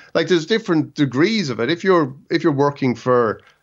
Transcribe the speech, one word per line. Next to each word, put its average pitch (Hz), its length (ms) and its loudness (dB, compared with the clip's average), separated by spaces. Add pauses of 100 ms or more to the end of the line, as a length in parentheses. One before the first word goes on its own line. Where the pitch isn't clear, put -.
(140)
like, 165 140 0
there's 165 180 2
different 160 500 -2
degrees 147 540 0
of 110 120 -4
it. 120 100 0
If 170 120 -4
you're, 165 300 2 (160)
if 160 140 -2
you're 165 80 2
working 139 420 0
for, 120 460 0 (240)